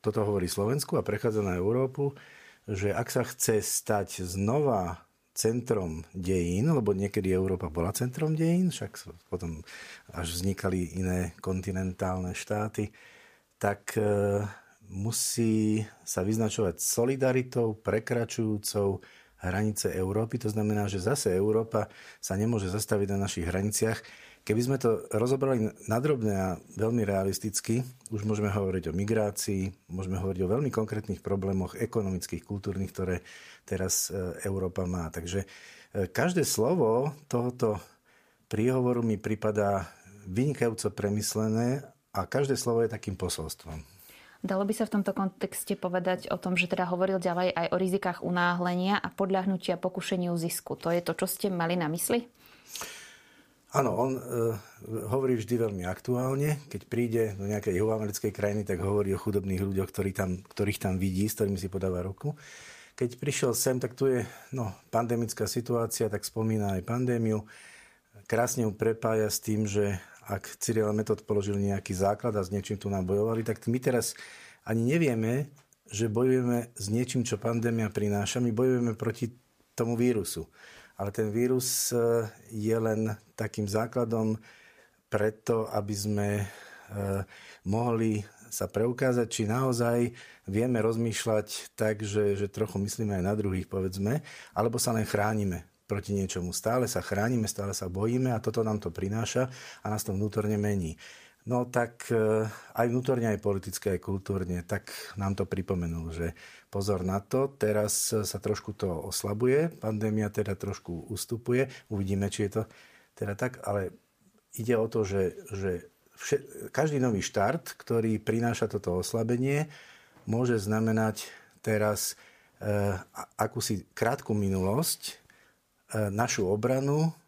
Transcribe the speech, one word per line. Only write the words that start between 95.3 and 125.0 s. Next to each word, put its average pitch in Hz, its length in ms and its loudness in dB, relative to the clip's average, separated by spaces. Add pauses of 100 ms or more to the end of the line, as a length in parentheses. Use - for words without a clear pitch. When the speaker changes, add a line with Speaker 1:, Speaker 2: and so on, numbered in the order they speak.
Speaker 1:
proti 101 320 -2
niečomu. 90 400 -2
Stále 120 320 2
sa 85 160 -2
chránime, 110 420 0
stále 98 300 -4
sa 92 160 -6
bojíme 120 400 2
a 107 100 0
toto 110 220 0
nám 107 160 0
to - 80 -4
prináša 113 640 -2 (320)
a 107 80 -2
nás 107 100 -2
to 98 140 -2
vnútorne 104 400 0
mení. 101 400 0 (500)
No 123 160 0
tak, 123 480 -2
e, 110 400 6
aj - 400 0
vnútorne, 123 400 2
aj 101 80 2
politicky, 98 560 0
aj 87 80 -2
kultúrne, 92 640 -2
tak - 240 -4 (240)
nám 98 240 -2
to 95 80 0
pripomenul, 85 640 -2
že 82 240 -4 (400)
pozor 98 320 0
na 98 160 0
to, 135 320 -2
teraz 107 560 2
sa 107 320 -2
trošku 104 320 -2
to 95 160 -2 (160)
oslabuje, 127 720 2
pandémia 107 480 0
teda 104 320 -2
trošku 87 480 -6
ustupuje, 120 640 -2 (160)
uvidíme, 98 480 0
či 101 160 0
je - 0 -
to 110 120 -2 (520)
teda 101 240 -4
tak, 127 240 -4
ale 101 320 -2 (640)
ide 117 160 2
o 110 160 2
to, 113 160 2
že, 95 320 0 (160)
že 98 160 -2 (480)
vše-, - 560 -4
každý 147 240 2
nový 117 240 2
štart, - 560 0
ktorý 113 400 0
prináša 117 480 0
toto 95 320 -2
oslabenie, 123 720 0 (560)
môže 117 320 2
znamenať 110 720 0 (320)
teraz, 107 560 0 (400)
e, - 80 -6 (320)
a-, - 300 -14 (100)
akúsi 110 560 -2
krátku 117 400 0
minulosť, 98 800 0 (800)